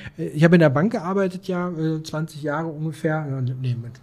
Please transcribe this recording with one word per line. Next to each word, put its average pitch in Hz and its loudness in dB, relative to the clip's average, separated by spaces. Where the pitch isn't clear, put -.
äh, 165 -6
ich 151 0
habe 170 8
in 170 10
der 151 8
Bank 147 2
gearbeitet, 185 -2
ja, 180 -2
äh, 160 -2
zwanzig 156 -6
Jahre 151 -2
ungefähr. 156 -4
Ja, 135 -4
nee, 127 -2
mit 117 -10